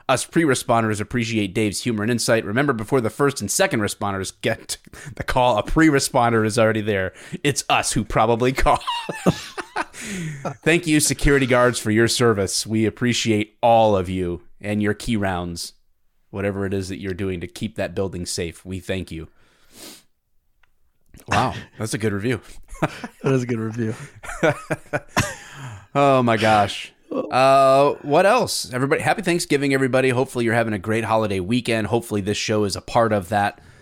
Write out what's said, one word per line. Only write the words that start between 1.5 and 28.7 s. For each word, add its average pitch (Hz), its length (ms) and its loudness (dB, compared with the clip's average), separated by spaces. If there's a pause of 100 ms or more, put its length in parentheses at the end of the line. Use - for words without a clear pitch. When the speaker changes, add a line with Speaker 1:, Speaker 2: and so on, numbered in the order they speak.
Speaker 1:
Dave's 107 280 -2
humor 110 220 -2
and 117 80 0
insight. 117 320 0
Remember, 131 300 0
before 110 260 -2
the 110 120 -2
first 143 300 -2
and 101 100 -6
second 170 300 0
responders 98 600 -4
get - 360 -4 (380)
the - 80 -8
call, 123 340 2
a 104 60 0
pre-responder 131 800 4
is 107 120 -2
already 110 240 2
there. 98 320 -2 (300)
It's 143 260 -2
us 117 240 0
who 123 100 0
probably 117 500 2
call. 135 260 2 (460)
<laughs> - 40 2 (1300)
Thank 170 240 2
you, 156 120 4
security 143 460 2
guards, 123 320 4
for 110 140 -2
your 113 160 4
service. 110 580 2
We 110 200 0
appreciate 110 760 0
all 113 340 6
of 92 140 0
you 90 320 -4 (180)
and 104 220 -4
your 104 140 0
key 117 200 -4
rounds, 90 580 -4 (580)
whatever 98 340 -4
it 95 80 -4
is 95 160 -4
that 92 100 -10
you're 95 140 -6
doing 92 280 -4
to 90 60 -10
keep - 280 -10
that 92 180 -6
building 90 320 -6
safe. 87 400 -8
We 92 140 -10
thank 92 320 -8
you. 80 160 -12 (2000)
Wow, 120 260 0 (240)
that's 107 160 -6
a 104 60 -4
good 107 140 -2
review. 104 320 -2
<laughs> - 60 -20 (720)
Speaker 2:
That 139 80 2
is 131 120 2
a - 20 -8
good 117 140 -4
review. 110 360 -4 (460)
Speaker 1:
<laughs> 151 120 2 (1400)
Oh 135 280 4
my 117 140 2
gosh. 107 540 2 (200)
Uh, 135 880 4
what 151 240 2
else? 208 480 0